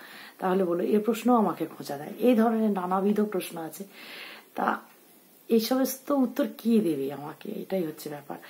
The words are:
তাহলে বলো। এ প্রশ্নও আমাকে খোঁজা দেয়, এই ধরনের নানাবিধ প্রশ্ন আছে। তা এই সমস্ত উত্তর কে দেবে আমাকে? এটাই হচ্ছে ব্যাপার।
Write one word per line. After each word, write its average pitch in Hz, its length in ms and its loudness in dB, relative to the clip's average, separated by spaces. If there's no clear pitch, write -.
তাহলে 190 260 2
বলো। 170 200 0
এ 214 160 4
প্রশ্নও 233 360 4
আমাকে 175 300 2
খোঁজা 156 300 -8
দেয়, 147 220 -10
এই 247 180 6
ধরনের 220 340 4
নানাবিধ 190 500 2
প্রশ্ন 185 400 -2
আছে। 160 240 -10
তা - 260 -2
এই 226 120 4
সমস্ত 262 500 -2
উত্তর 269 360 2
কে 226 220 4
দেবে 143 320 0
আমাকে? 147 380 -12
এটাই 185 360 -4
হচ্ছে 151 220 -10
ব্যাপার। 147 300 -12